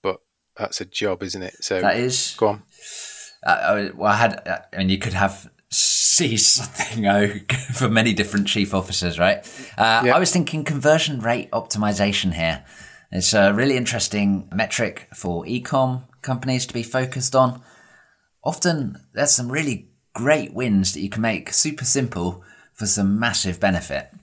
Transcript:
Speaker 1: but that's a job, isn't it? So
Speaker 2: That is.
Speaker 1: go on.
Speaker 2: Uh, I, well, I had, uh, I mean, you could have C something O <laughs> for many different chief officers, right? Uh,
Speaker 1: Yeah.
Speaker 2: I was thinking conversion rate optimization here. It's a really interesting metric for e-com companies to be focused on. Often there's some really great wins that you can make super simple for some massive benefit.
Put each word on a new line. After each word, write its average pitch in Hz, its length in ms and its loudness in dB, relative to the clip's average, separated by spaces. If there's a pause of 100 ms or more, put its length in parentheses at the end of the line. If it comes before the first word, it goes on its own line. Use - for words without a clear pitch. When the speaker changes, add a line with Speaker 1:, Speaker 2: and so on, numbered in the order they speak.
Speaker 1:
but 92 200 -4 (340)
that's - 240 -6
a 95 60 -6
job, 98 380 -4
isn't 95 180 -8
it? 92 200 -10
So 92 200 -2
Speaker 2:
That 90 160 2
is. 127 400 -2
Speaker 1:
go 110 100 4
on. 104 160 -2 (840)
Speaker 2:
Uh, - 40 0
I, 101 440 2
well, 104 200 2
I - 20 4
had, 110 320 0
uh, 87 120 -4 (140)
I - 40 -8
mean, 95 120 0
you 95 80 2
could 98 160 -4
have 95 360 -2 (220)
C - 680 2
something - 680 0
O 101 220 6 (260)
<laughs> - 200 -4
for 123 160 2
many 113 240 2
different 101 340 0
chief 101 260 -2
officers, 90 460 -2
right? 87 200 4 (380)
Uh, 113 280 4
Speaker 1:
Yeah. 123 100 6
Speaker 2:
I 170 40 6
was 180 120 2
thinking 160 320 0
conversion 147 560 2
rate 117 320 -2
optimization 101 840 0
here. 82 280 -2 (480)
It's 92 220 0
a 101 200 6
really 127 220 2
interesting 104 800 0
metric 110 600 -2
for 87 320 -6
e-com 127 600 -2 (160)
companies 127 460 -2
to - 60 -14
be 120 100 -4
focused 131 520 -4
on. 127 260 4 (840)
Often 156 540 -2 (160)
there's 143 180 0
some 123 200 0
really 143 380 -4 (240)
great 143 400 2
wins 101 400 2
that 73 80 -8
you 101 80 -6
can 110 140 -4
make 113 280 -2
super - 340 -2
simple 92 580 -2 (300)
for 107 120 -8
some 101 340 2
massive 98 400 -2
benefit. 87 500 -2 (120)